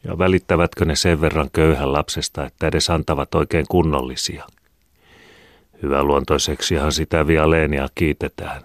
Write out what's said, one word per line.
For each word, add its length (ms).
Ja 140
välittävätkö 680
ne 100
sen 260
verran 320
köyhän 400
lapsesta, 520
että 220
edes 220
antavat 460
oikein 340
kunnollisia? 760
Hyväluontoiseksihan 1080
sitä 360
Vialeenia 680
kiitetään. 680